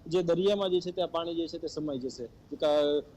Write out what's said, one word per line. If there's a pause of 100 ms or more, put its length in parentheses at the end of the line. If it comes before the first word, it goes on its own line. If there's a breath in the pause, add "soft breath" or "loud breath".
જે
દરિયામાં
જે
છે
તે
આ
પાણી
જે
છે
તે
સમાઈ
જશે.
જે
કા-, (140)